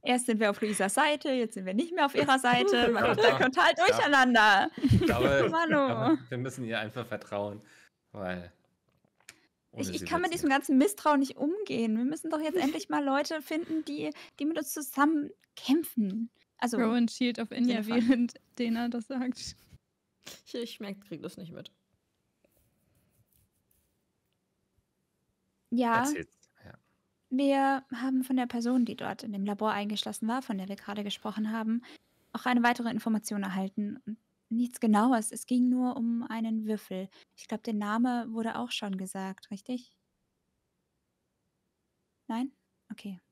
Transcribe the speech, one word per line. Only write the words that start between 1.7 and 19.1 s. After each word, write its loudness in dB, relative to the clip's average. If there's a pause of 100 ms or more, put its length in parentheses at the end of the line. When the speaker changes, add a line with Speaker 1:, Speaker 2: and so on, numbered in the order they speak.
Speaker 1:
nicht -2
mehr 4
auf -2
ihrer 4
Seite. 4
Man 2
kommt 2
da 8
Speaker 2:
<laughs> 2
Ja. -
Speaker 1:
total 4
Speaker 2:
Ja. 4
Speaker 1:
durcheinander. 6 (120)
Speaker 2:
Ich 6
glaube, 4
Speaker 1:
<laughs> 0
Manu. 2
Speaker 2:
aber 2 (120)
wir -4
müssen -6
ihr -2
einfach -6
vertrauen, -6 (520)
weil -8 (1160)
ohne -10
Speaker 1:
Ich, -4
ich -6
Speaker 2:
sie -8
Speaker 1:
kann -2
mit 0
Speaker 2:
wird's -4
Speaker 1:
diesem -2
Speaker 2:
nicht. 4
Speaker 1:
ganzen 2
Misstrauen 4
nicht -2
umgehen. -2
Wir -2
müssen -4
doch -2
jetzt -4
endlich -2
mal -2
Leute -2
finden, -4
die, -6 (280)
die -4
mit -2
uns -6
zusammen 0 (280)
kämpfen. 0 (300)
Also, 0
Speaker 3:
Rowan 2
schielt -2
auf -6
Speaker 1:
im 0
Sinne 2
Speaker 3:
Enya, -4
Speaker 1:
von 2
Speaker 3:
während 4 (240)
Dena -2
das -6
sagt. -6 (880)